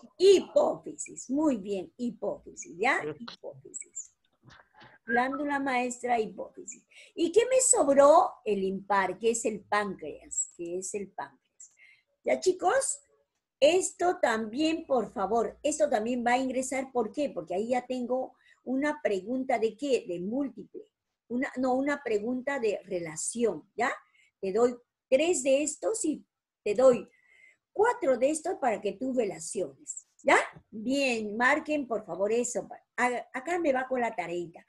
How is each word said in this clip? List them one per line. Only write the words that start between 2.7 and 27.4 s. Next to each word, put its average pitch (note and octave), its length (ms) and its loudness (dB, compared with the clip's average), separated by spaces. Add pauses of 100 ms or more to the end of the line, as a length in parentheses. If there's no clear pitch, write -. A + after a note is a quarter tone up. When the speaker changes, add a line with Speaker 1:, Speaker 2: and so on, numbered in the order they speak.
Speaker 1:
¿ya? C4 240 0
Speaker 2:
Perfecto. - 340 -10
Speaker 1:
Hipófisis. - 800 -18 (960)
Glándula C#4 540 0
maestra, B3 580 -2
hipófisis. - 680 -8 (300)
¿Y E4 160 0
qué A4+ 160 6
me C5 140 4
sobró? D4 720 8 (120)
El G3 200 0
impar, F#3+ 540 0
que A3+ 120 0
es A#3 140 -2
el A3 160 -4
páncreas, - 960 -6
que F3 220 -6
es F#3 160 -8
el G3 180 -8
páncreas. - 580 -16 (540)
Ya, B3 160 2
chicos, F#4 580 2 (600)
esto F4+ 600 2
también, C4 640 -2
por A#3 260 0
favor, G#3 500 -2
esto D4 260 0
también A#3 380 0
va A#3+ 60 2
a B3 60 4
ingresar, C4 540 -4
¿por G#3+ 200 -2
qué? C#4+ 180 -2
Porque F3 240 -8
ahí G#3+ 140 -2
ya B3 180 -2
tengo B3+ 480 -6 (300)
una C#4+ 380 -2
pregunta A#3 560 -2
de G#3+ 180 -2
qué, C#4 320 0
de E3+ 100 -6
múltiple. G#3+ 640 -6 (460)
Una, B3 300 -4
no, B3+ 160 0
una C#4+ 280 -2
pregunta B3 560 -2
de G#3+ 260 -2
relación, F3 920 -4
¿ya? A#3+ 160 -2 (480)
Te F#3+ 120 -4
doy A#3+ 220 4 (360)
tres D4 320 4
de C#4 200 4
estos F4 420 -4
y D4+ 200 -4 (400)
te G#3 100 -2
doy A#3+ 320 6 (640)